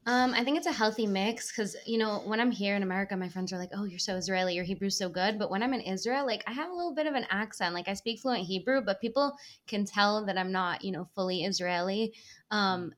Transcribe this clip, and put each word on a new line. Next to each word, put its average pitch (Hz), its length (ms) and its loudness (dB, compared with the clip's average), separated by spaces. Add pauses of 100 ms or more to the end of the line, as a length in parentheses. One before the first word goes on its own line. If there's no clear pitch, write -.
Um, 247 260 4
I 240 120 2
think 277 120 2
it's 339 100 0
a 330 60 0
healthy 214 340 2
mix 202 460 0
'cause, 202 240 -4 (100)
you 226 120 0
know, 214 220 2
when 214 200 0
I'm 240 100 4
here 202 240 0
in 202 80 2
America, 196 360 -2
my 185 100 -4
friends 185 240 -4
are 185 60 -4
like, 180 160 -6
"Oh, 202 100 -4
you're 180 140 -8
so 185 180 -2
Israeli, 180 380 2
your 180 100 0
Hebrew's 190 320 -2
so 185 140 -2
good." 190 280 0
But 202 120 -2
when 196 120 0
I'm 262 120 2
in 226 80 -2
Israel, 220 420 0
like, 226 220 -2
I 208 60 -6
have 302 180 -4
a 359 40 -8
little 349 200 -4
bit 302 120 2
of 302 80 0
an 247 140 0
accent. 190 460 -2
Like, 175 120 -4
I 190 60 -2
speak 220 260 -4
fluent 233 280 0
Hebrew, 190 340 2
but 196 220 0
people 277 340 2 (300)
can 208 180 0
tell 208 400 4
that 190 140 0
I'm 185 140 0
not, 185 300 0
you 196 80 -4
know, 180 140 -4 (100)
fully 185 300 0
Israeli. 185 680 0 (360)
Um, 185 480 0